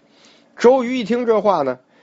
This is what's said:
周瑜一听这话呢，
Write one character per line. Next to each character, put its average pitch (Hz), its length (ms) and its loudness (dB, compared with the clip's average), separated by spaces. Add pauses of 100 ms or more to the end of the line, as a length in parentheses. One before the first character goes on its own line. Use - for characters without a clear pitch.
(560)
周 254 280 2
瑜 254 140 -6
一 240 60 -6
听 233 220 -4
这 220 140 2
话 185 220 0
呢， 127 180 -4 (220)